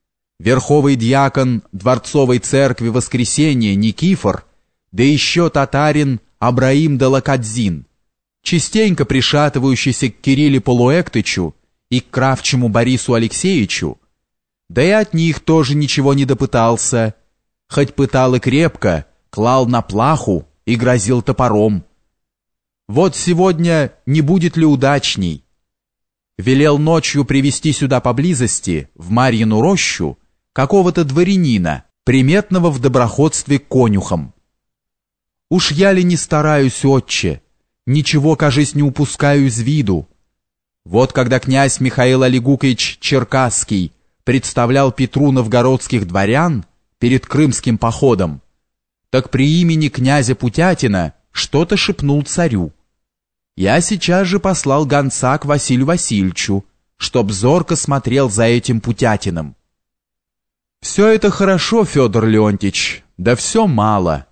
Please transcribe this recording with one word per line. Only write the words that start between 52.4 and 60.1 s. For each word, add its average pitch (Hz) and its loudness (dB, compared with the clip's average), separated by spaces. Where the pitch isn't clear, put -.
Я 101 2
сейчас 180 -2
же 196 0
послал 151 0
гонца 135 0
к - -12
Василию 135 0
Васильевичу, 98 -2
чтоб 110 -2
зорко 139 0
смотрел 135 0
за 110 0
этим 117 0
Путятиным. 98 -4